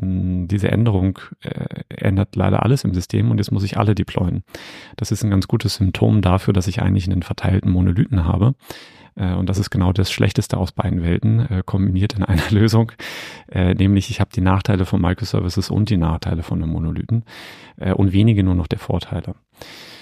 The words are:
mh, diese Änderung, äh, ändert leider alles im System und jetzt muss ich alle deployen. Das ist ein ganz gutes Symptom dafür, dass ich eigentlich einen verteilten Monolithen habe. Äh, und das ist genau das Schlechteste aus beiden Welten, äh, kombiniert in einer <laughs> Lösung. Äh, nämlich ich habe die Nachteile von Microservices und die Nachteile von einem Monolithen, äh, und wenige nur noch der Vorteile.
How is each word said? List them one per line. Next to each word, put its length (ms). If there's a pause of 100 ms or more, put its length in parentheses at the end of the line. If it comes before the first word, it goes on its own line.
mh, 480
diese 220
Änderung, 480 (220)
äh, 480
ändert 480
leider 260
alles 220
im 100
System 360
und 80
jetzt 120
muss 140
ich 120
alle 200
deployen. 480 (520)
Das 140
ist 140
ein 60
ganz 180
gutes 280
Symptom 440
dafür, 320
dass 160
ich 120
eigentlich 300
einen 120
verteilten 500
Monolithen 540
habe. 280 (600)
Äh, 180
und 160
das 80
ist 140
genau 240
das 180
Schlechteste 460
aus 140
beiden 300
Welten, 460
äh, 160
kombiniert 480
in 100
einer 240
<laughs> 40
Lösung. 420 (580)
Äh, 220
nämlich 380
ich 100
habe 140
die 80
Nachteile 420
von 160
Microservices 720
und 180
die 80
Nachteile 460
von 200
einem 80
Monolithen, 540 (540)
äh, 160
und 180
wenige 320
nur 100
noch 120
der 120
Vorteile. 580 (640)